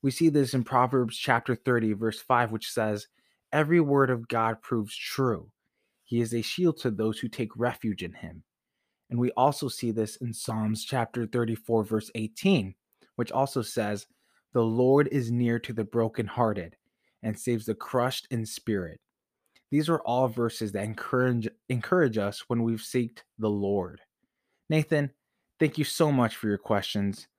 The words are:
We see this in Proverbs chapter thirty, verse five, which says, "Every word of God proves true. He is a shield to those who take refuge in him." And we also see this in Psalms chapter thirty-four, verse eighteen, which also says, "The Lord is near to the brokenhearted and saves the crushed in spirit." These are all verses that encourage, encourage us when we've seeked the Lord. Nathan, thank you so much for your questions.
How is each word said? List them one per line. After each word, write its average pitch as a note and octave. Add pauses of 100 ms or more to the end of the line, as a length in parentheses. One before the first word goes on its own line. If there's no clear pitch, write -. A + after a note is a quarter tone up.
We C3+
see E3
this C#3
in B2+
Proverbs B2
chapter B2
thirty, A2+
verse G#2+
five, A#2+
which A2+
says, G#2+ (440)
"Every D#3
word C#3
of A#2
God A2+
proves A2
true. A#2 (500)
He A#2+
is A2+
a A#2
shield E3+
to -
those A2
who B2
take A2
refuge A#2
in E2+
him." E2 (680)
And A#2+
we B2
also C#3
see A#2
this A2
in A#2
Psalms A2
chapter A#2+
thirty-four, A2+
verse G#2+
eighteen, A2 (400)
which -
also C3+
says, G#2+ (460)
"The A#2+
Lord B2+
is A#2+
near A#2+
to -
the A2
brokenhearted G#2+ (440)
and A2
saves A#2+
the A2
crushed -
in A2+
spirit." F2+ (680)
These D3+
are E3
all B2+
verses A2+
that G2+
encourage, A#2+ (220)
encourage B2+
us G2+
when A#2
we've A2+
seeked - (160)
the G#2+
Lord. G2+ (680)
Nathan, D3+ (460)
thank D3+
you D3+
so D3+
much B2
for -
your G2+
questions. G2+ (120)